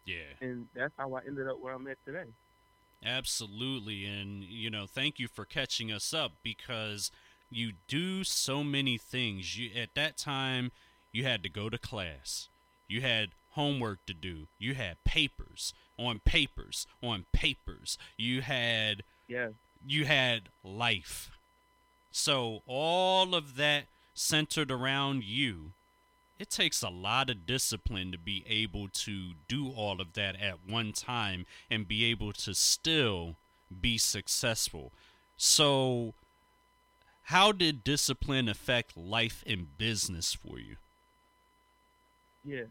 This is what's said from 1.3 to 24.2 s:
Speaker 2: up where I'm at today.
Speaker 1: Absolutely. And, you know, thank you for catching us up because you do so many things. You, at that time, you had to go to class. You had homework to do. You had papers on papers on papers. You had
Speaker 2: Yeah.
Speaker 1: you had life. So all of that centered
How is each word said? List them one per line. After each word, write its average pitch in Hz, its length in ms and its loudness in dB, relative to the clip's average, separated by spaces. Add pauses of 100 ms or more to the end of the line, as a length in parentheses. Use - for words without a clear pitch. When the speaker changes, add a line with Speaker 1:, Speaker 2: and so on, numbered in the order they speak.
Speaker 2:
up 131 120 -6
where 131 140 -8
I'm 131 120 -12
at 131 200 -12
today. 147 240 -12 (720)
Speaker 1:
Absolutely. 110 1000 -4
And, 101 360 -8
you 110 280 -8
know, 104 160 -6
thank 139 320 -2
you 123 100 -4
for - 160 -10
catching 120 480 -4
us 104 220 -4
up 151 180 -2 (100)
because 107 680 -6 (400)
you 113 220 -4 (160)
do 185 360 -2
so 143 400 0
many 139 320 0
things. 98 640 -4
You, 117 180 -6
at 117 200 -6
that 147 200 -2
time, 131 540 -2 (420)
you 117 120 -2
had 117 180 0
to 98 60 -6
go 104 220 -4
to 110 80 -4
class. - 680 -8 (380)
You 113 140 -2
had 113 300 2 (220)
homework 135 520 0
to 98 80 -8
do. 80 360 -8 (100)
You 120 160 -2
had 101 280 -6
papers - 680 0 (260)
on 117 200 0
papers - 680 2 (160)
on 110 300 -2
papers. - 640 0 (220)
You 123 240 0
had 113 600 0 (240)
Speaker 2:
Yeah. 120 240 -4 (320)
Speaker 1:
you 147 220 0
had 127 460 2 (120)
life. 104 680 -2 (800)
So 120 560 0
all 185 680 4
of 143 220 -2
that 147 300 4 (260)
centered 151 580 2